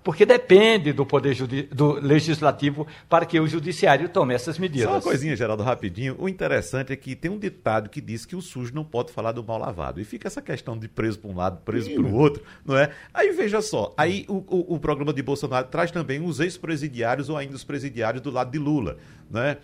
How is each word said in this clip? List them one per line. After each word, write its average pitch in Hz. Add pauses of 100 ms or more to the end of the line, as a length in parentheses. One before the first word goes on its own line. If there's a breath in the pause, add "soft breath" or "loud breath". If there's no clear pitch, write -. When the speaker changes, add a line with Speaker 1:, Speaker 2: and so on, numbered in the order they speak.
Speaker 1:
porque 185
depende 220
do 131
poder 139
judi-, 131
do 147 (100)
legislativo 147 (200 loud breath)
para 165
que 165
o 160
judiciário 160
tome 143
essas 151
medidas. 143
Speaker 2:
Só -
uma -
coisinha, 147
Geraldo, 107
rapidinho. 120
O 185
interessante 135
é -
que 131
tem 165
um 208
ditado 110
que -
diz 113
que 175
o 185
sujo 123
não 156
pode 123
falar 113
do 120
mal 110
lavado. 82
E 107
fica -
essa 277
questão 120
de 110
preso 110
pra 104
um 92
lado, 90
preso 110
Speaker 3:
Sim, -
Speaker 2:
pro -
Speaker 3:
né? 98
Speaker 2:
outro, 143 (240 soft breath)
não 135
é? 143 (240 loud breath)
Aí, 415
veja 220
só, 123
aí 175
o, 196 (120)
o, 175
o 143
programa 147
de 135
Bolsonaro 131
traz 160
também 156
os 139
ex-presidiários 139
ou 156
ainda 139
os -
presidiários 123
do 139
lado 123
de 139
Lula, 143 (320 soft breath)
não 110
é? 139